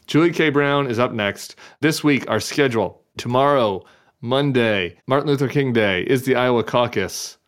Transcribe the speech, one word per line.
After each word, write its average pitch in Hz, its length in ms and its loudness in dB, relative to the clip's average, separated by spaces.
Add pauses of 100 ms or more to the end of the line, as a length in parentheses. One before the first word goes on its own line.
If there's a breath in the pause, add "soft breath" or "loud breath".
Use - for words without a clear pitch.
Julie 165 260 2
K. 160 200 0
Brown 143 340 2
is 117 140 -4
up 127 120 0
next. 104 440 -6 (260 loud breath)
This 156 220 0
week, 143 260 0
our 110 100 0
schedule. 117 640 -2 (160)
Tomorrow, 123 680 0 (380 soft breath)
Monday, 120 760 0 (120)
Martin 143 200 0
Luther 139 200 0
King 135 260 -2
Day, 101 300 2
is 131 180 0
the 127 140 0
Iowa 123 280 2
caucus. 117 720 -4 (120)